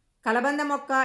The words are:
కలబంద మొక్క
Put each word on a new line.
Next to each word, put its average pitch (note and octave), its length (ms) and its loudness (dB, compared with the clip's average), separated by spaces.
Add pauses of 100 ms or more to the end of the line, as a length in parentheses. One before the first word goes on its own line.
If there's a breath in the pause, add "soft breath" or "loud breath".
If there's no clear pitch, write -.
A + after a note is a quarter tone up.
(240)
కలబంద C4 360 0
మొక్క C#4+ 300 -4 (140)